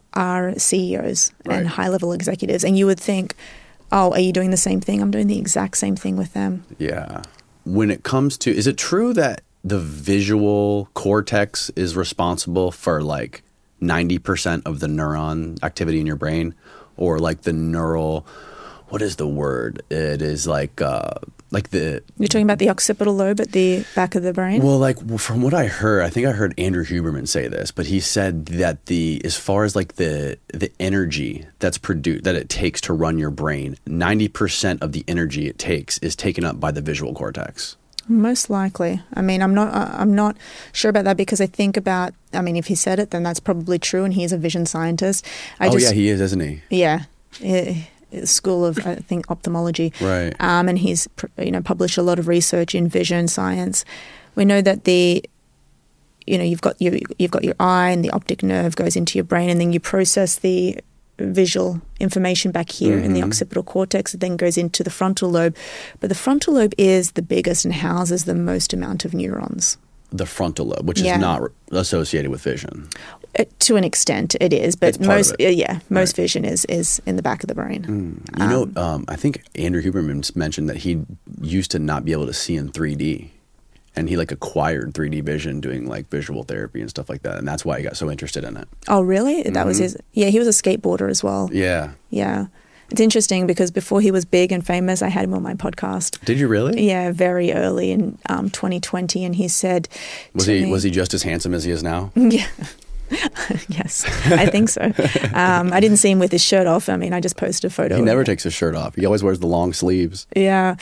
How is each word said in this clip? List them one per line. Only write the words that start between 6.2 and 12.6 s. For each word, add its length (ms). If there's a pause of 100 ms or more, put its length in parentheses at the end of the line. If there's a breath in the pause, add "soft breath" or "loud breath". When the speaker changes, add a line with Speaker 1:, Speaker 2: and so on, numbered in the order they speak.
Speaker 1:
them. 320 (140)
Speaker 2:
Yeah. 440 (420)
When 260
it 140
comes 340
to, 160
is 140
it 80
true 380
that 260 (240)
the 160
visual 1120
cortex 800
is 220
responsible 760